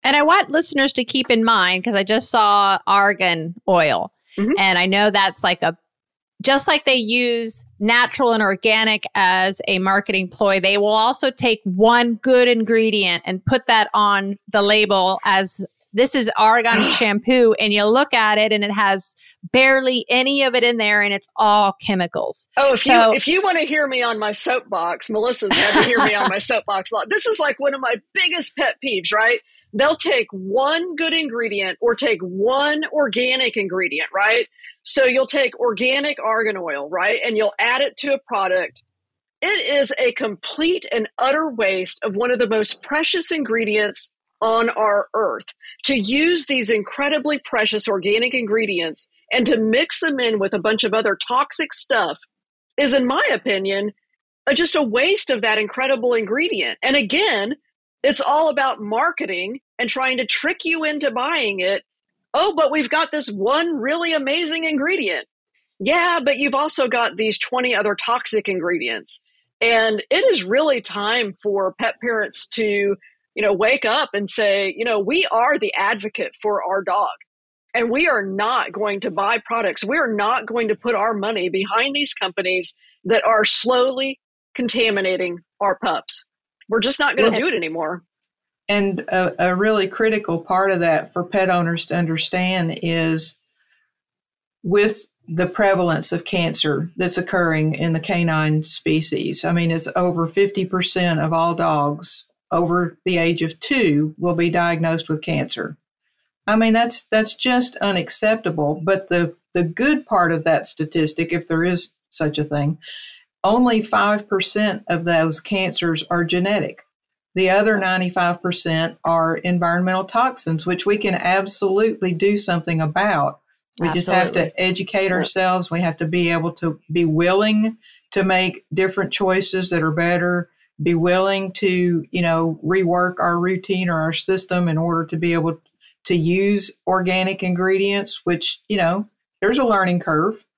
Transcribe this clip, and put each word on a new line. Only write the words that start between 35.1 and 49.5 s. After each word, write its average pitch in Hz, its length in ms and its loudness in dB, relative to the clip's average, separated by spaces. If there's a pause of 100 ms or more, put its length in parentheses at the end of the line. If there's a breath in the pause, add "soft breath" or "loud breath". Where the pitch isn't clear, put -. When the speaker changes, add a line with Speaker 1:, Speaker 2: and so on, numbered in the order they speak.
Speaker 2:
take 262 320 -2
organic 254 640 0
argan 220 340 0
oil, 151 340 -6
right? 185 340 0
And 233 120 -2
you'll 214 220 0
add 240 220 0
it 277 180 -2
to 277 160 -2
a 269 40 -2
product. 185 640 -4 (580)
It 403 260 -2
is 277 320 0
a 240 140 2
complete 294 800 -4
and 220 160 -2 (100)
utter 294 320 0
waste 190 540 -2
of 208 100 -4
one 240 160 -2
of 247 80 0
the 233 100 0
most 214 340 -2
precious 330 500 -2
ingredients 214 800 -2 (280)
on 226 300 2
our 208 440 0
earth. 185 320 -2 (380 loud breath)
To 277 100 0
use 277 520 0
these 254 240 -2
incredibly 214 720 -2
precious 214 440 -2
organic 214 460 0
ingredients 202 760 -2 (240)
and 233 140 2
to 285 100 2